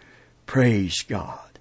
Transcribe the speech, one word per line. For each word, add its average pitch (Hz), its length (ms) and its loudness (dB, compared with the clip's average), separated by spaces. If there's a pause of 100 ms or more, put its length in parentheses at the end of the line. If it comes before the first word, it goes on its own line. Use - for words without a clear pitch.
(460)
Praise 110 560 2
God. - 380 -8 (220)